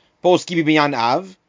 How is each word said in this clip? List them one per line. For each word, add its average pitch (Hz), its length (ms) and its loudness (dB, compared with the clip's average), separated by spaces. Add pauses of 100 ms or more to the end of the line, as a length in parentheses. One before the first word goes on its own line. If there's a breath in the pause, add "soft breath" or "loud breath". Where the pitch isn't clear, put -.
(200)
פה 175 80 0
עוסקים 180 300 0
בבניין 151 360 0
אב. 139 400 -2 (140)